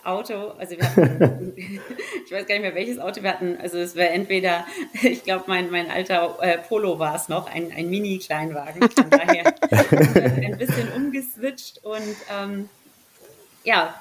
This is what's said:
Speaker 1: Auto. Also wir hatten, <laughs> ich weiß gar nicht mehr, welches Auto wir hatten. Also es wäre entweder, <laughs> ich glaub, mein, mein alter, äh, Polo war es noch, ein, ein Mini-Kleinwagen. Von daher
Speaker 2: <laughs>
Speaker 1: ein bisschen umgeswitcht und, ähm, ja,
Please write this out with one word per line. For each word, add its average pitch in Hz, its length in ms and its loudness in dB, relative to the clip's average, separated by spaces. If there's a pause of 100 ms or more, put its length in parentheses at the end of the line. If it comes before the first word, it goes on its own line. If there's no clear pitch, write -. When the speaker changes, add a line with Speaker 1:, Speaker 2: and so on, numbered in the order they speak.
Speaker 1:
Auto. 208 540 -6
Also 180 200 -10
wir 156 120 2
hatten, 170 640 4
<laughs> 196 720 -12
ich - 80 -14
weiß 190 140 -8
gar 208 80 -2
nicht 208 80 -2
mehr, 185 120 -6
welches 233 240 -6
Auto 214 240 -8
wir 196 60 -2
hatten. 180 320 -4
Also 175 160 -8
es 175 180 -6
wäre 175 140 2
entweder, 185 560 0 (180)
<laughs> 220 200 -6
ich 247 200 4
glaub, 185 260 -2
mein, 180 220 0
mein 175 200 -2
alter, 180 500 0
äh, 175 160 2
Polo 190 420 -2
war 151 160 0
es 165 140 -6
noch, 165 180 -2
ein, 170 300 -6
ein 170 140 -4
Mini-Kleinwagen. 165 1000 -2
Von - 220 4
daher 311 500 6
Speaker 2:
<laughs> - 100 0
Speaker 1:
ein 131 840 6
bisschen - 400 -2
umgeswitcht 262 880 -6
und, 214 320 -8 (160)
ähm, 202 380 -6 (920)
ja, 175 360 2